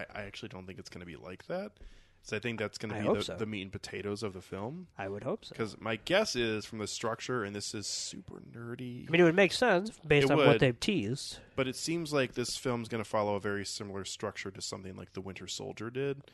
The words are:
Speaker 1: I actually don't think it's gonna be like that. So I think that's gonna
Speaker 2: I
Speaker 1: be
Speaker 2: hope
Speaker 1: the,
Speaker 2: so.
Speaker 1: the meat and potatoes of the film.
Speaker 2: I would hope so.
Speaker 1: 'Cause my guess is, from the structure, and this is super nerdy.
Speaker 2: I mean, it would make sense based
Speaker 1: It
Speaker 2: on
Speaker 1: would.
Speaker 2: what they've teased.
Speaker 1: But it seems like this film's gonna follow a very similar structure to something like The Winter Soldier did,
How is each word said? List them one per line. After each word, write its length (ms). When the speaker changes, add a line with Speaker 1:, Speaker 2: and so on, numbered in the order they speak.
Speaker 1:
I 100
actually 260
don't 180
think 120
it's 120
gonna 160
be 100
like 300
that. 260
So 140
I 40
think 180
that's 180
gonna 200
Speaker 2:
I 40
Speaker 1:
be 60
Speaker 2:
hope 120
Speaker 1:
the, 60
Speaker 2:
so. 120
Speaker 1:
the 100
meat 160
and 100
potatoes 500
of 100
the 100
film. 460
Speaker 2:
I 100
would 140
hope 220
so. 100
Speaker 1:
'Cause 240
my 180
guess 380
is, 320
from 140
the 80
structure, 560
and 100
this 200
is 120
super 560
nerdy. 540
Speaker 2:
I 40
mean, 100
it 40
would 120
make 160
sense 380
based 200
Speaker 1:
It 60
Speaker 2:
on 60
Speaker 1:
would. 100
Speaker 2:
what 100
they've 200
teased. 600
Speaker 1:
But 140
it 80
seems 360
like 220
this 220
film's 320
gonna 160
follow 320
a 40
very 240
similar 400
structure 460
to 100
something 360
like 160
The 80
Winter 260
Soldier 440
did, 320